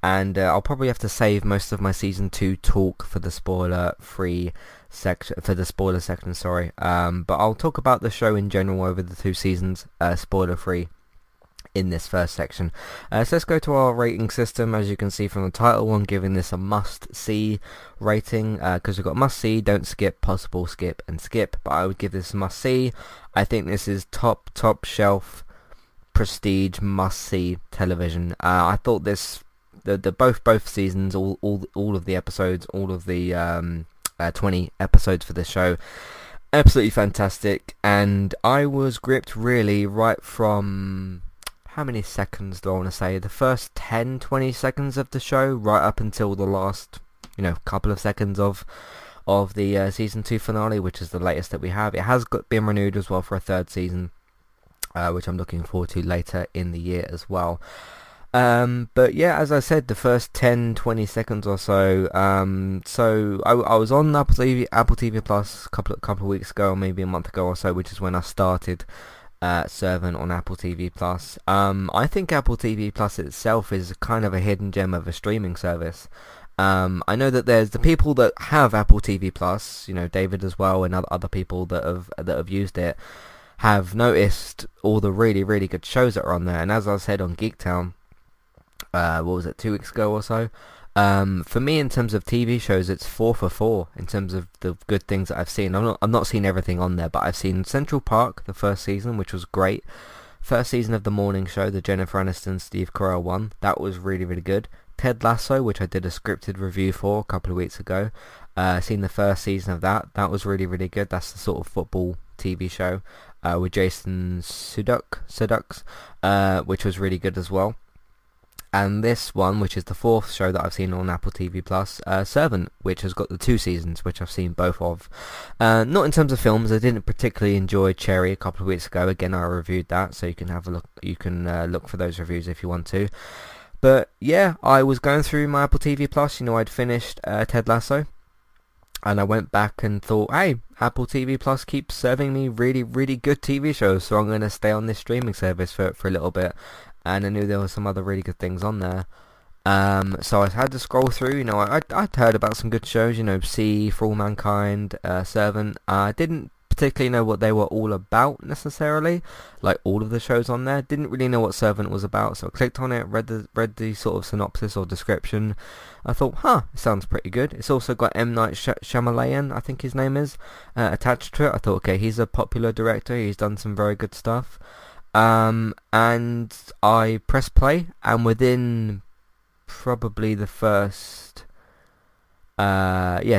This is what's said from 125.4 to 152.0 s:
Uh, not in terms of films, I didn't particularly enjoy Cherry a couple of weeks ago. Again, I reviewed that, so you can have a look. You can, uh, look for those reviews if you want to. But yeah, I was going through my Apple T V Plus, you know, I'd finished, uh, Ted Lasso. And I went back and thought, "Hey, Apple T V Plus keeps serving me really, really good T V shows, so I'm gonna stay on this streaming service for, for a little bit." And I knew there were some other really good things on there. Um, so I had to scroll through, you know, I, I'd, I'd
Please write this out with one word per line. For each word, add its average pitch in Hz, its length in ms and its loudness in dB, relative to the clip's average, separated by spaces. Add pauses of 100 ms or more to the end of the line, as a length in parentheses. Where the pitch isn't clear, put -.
Uh, 113 240 6
not 165 180 4
in 143 80 4
terms 151 220 4
of 127 80 0
films, 110 320 4
I 110 60 4
didn't 113 280 2
particularly 104 500 0
enjoy 95 360 2
Cherry 92 400 2
a 98 40 -4
couple - 280 -6
of - 20 -2
weeks 90 220 -2
ago. 90 180 0
Again, 92 260 0
I 90 100 -2
reviewed 87 480 -2
that, 90 260 -2
so - 100 -6
you 87 80 -4
can 85 140 -8
have 87 180 -6
a 90 60 -6
look. 85 140 -8 (160)
You 92 120 -6
can, 87 320 -6
uh, 87 240 -2
look 87 160 -4
for 90 120 -10
those 87 200 -4
reviews 85 300 -6
if 87 160 -8
you 90 40 -4
want 87 180 -4
to. 101 220 -2 (720)
But 131 380 6
yeah, 170 420 4
I 135 220 8
was 135 160 4
going 143 240 2
through 147 240 0
my 143 160 2
Apple - 160 4
T 143 160 0
V 139 140 -2
Plus, 143 320 0
you 127 60 -4
know, 113 100 2
I'd 113 120 0
finished, 120 540 -2
uh, 107 220 0
Ted 113 240 0
Lasso. 139 380 2 (1000)
And 104 160 2
I - 20 4
went 104 300 0
back 104 320 0
and 104 180 -2
thought, 107 300 0
"Hey, 160 240 2 (240)
Apple 120 260 0
T 131 180 -2
V 131 140 -2
Plus 135 260 -2
keeps - 300 -6
serving 135 400 0
me 135 140 0
really, 123 340 0
really 131 340 -2
good 143 240 2
T 139 200 -2
V 151 120 0
shows, 95 300 4
so - 140 0
I'm 104 120 2
gonna 107 220 0
stay 107 220 0
on 107 140 0
this 110 120 -4
streaming 120 360 -2
service 92 360 -2
for, 95 220 -2
for - 160 -6
a - 20 0
little 87 220 -2
bit." 92 240 -2 (500)
And 98 200 0
I - 20 0
knew 104 180 -2
there 101 140 0
were 98 80 -2
some 101 180 -4
other 95 160 -2
really 95 200 -2
good 90 160 -8
things 92 260 -4
on 107 140 -2
there. 92 260 -4 (640)
Um, 98 560 4
so 104 180 2
I 101 80 4
had 123 240 0
to 131 60 -8
scroll 131 300 2
through, 131 280 0
you 135 80 -2
know, 107 140 0
I, 104 180 2
I'd, - 160 -2
I'd 196 240 -2